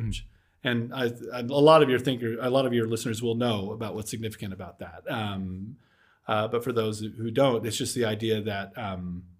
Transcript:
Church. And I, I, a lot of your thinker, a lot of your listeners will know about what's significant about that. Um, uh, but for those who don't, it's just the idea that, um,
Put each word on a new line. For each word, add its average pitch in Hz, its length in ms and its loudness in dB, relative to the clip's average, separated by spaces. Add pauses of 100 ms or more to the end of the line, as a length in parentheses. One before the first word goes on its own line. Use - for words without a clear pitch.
Church. - 200 -4 (380)
And 120 300 0
I, 135 120 -2 (280)
I, 123 60 -4
a - 20 -4
lot 143 400 8
of 131 80 4
your 127 80 4
thinker, 120 420 -2
a 127 100 0
lot 131 160 4
of 123 60 0
your 117 140 2
listeners 110 360 -4
will 117 120 0
know 110 380 0
about 110 240 -6
what's 107 140 -8
significant 107 420 -8
about 90 280 -14
that. 87 280 -14
Um, 101 680 -6 (520)
uh, 110 200 2
but 117 140 0
for 127 100 -2
those 110 280 0
who 110 320 -6
don't, 120 340 4
it's 107 100 -2
just 117 200 -4
the 120 80 2
idea 107 380 0
that, 98 360 -6
um, 90 460 -6 (160)